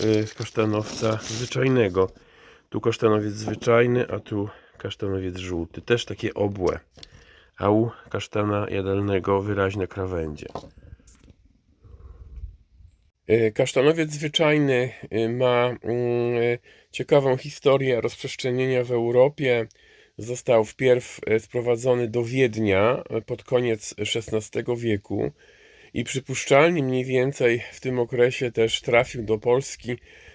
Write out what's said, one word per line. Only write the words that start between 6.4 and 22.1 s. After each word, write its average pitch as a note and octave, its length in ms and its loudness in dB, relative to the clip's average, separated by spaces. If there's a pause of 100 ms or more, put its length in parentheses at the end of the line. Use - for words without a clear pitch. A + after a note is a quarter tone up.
A G2 120 2
u A2 220 4 (180)
kasztana G#2 600 -4
jadalnego G2 720 0
wyraźne G2 460 -2
krawędzie. E2+ 600 -6 (2750)
Y, A2 260 4
kasztanowiec D3+ 560 2
zwyczajny, D3 840 2 (200)
y, A2+ 160 0
ma, B2 520 2
mm, A#2+ 540 0
y, A#2+ 240 0 (320)
ciekawą C3+ 460 2
historię C3+ 640 2
rozprzestrzenienia B2+ 800 -2
w B2 80 -6
Europie. B2 760 2 (500)
Został A2+ 480 2
wpierw, B2 540 0 (100)
y, A2 100 2
sprowadzony B2 680 0
do A#2 160 0